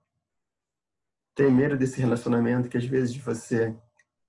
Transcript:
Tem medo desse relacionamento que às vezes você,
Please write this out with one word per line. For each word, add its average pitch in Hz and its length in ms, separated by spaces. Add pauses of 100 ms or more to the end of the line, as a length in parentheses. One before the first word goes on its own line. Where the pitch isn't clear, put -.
(1400)
Tem 139 160
medo 139 260
desse 131 220
relacionamento 120 680
que 123 100
às 123 80
vezes 127 320
você, 113 600 (520)